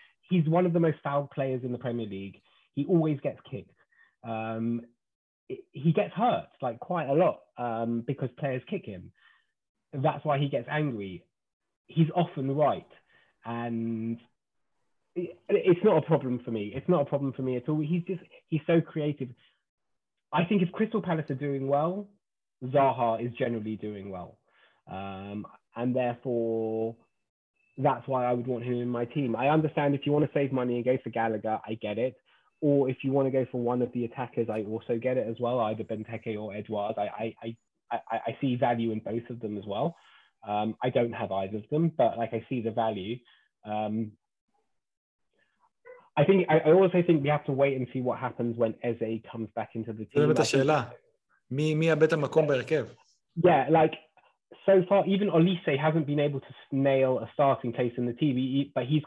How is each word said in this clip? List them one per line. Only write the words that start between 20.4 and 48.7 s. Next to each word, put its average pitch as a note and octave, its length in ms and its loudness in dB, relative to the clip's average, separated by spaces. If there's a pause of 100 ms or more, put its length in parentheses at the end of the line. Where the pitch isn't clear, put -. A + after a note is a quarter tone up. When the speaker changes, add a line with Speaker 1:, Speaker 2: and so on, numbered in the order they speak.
Speaker 1:
think G3+ 160 2
if F3 100 0
Crystal A3 300 -2
Palace E3 280 -2
are C#3 60 -2
doing C#3 320 -4
well, E3+ 400 0 (560)
Zaha B2+ 600 2
is B2 140 -4
generally A2 380 -2
doing G2+ 340 -10
well. F2+ 260 -12 (540)
Um, G2 560 -8 (280)
and B2 200 -2
therefore, A2+ 1000 -2 (840)
that's C3+ 300 0
why B2+ 180 0
I B2 80 2
would B2 140 -2
want A#2+ 180 -4
him B2 80 -2
in A#2+ 160 -2
my A#2+ 160 -2
team. A#2+ 300 -2
I B2 120 0
understand D3 480 2
if C3+ 100 -6
you D3 60 2
want C#3+ 140 4
to C3+ 80 -8
save C#3+ 180 0
money B2 240 0
and A#2+ 100 -4
go B2+ 180 4
for A2+ 60 -8
Gallagher, A2 560 -2
I A2 100 -6
get G#2 220 -6
it. B2 180 -2 (460)
Or C#3+ 280 4
if C3 120 -4
you C3+ 120 -2
want C#3 140 2
to B2+ 40 0
go C3 180 0
for B2 120 -4
one A#2+ 200 0
of A#2+ 120 -2
the A#2+ 100 -2
attackers, A#2 460 -4
I A2 140 -2
also A2+ 340 -4
get B2+ 180 -2
it A#2+ 120 0
as A2+ 120 -6
well, A#2+ 220 0
either A2 240 -2
Benteke A2 520 -8
or G#2 160 -8
Edouard. G#2 440 -6
I, A2 360 -6 (100)
I, A#2 120 -10 (360)
I, A#2 100 -4 (100)
I, A2+ 60 -2 (100)
I A#2 140 -6
see B2+ 160 0
value A#2 340 0
in A2 80 -4
both A#2 300 -6
of A#2+ 100 -10
them G#2+ 180 -6
as F#2+ 80 -10
well. A2+ 300 -2 (500)
Um, G#2+ 380 -2
I C3 60 0
don't A#2+ 240 0
have G#2+ 180 -6
either G2 260 -4
of G#2+ 140 -12
them, D#3 260 2
but, A2+ 200 2
like, A#2 160 -4
I A2+ 160 -6
see B2+ 120 -4
the A2 100 -4
value. A2 460 -2 (480)
Um, G#2+ 460 -4 (2000)
I C#3+ 80 6
think, F#3+ 240 6
I, D#3 100 6 (100)
I - 40 8
also F3+ 340 6
think D#3+ 160 4
we C#3+ 60 0
have D3 160 0
to D3 80 -2
wait C3+ 240 2
and B2 160 -2
see C3+ 80 -2
what A#2+ 180 -2
happens A#2+ 380 -4
when A2+ 260 2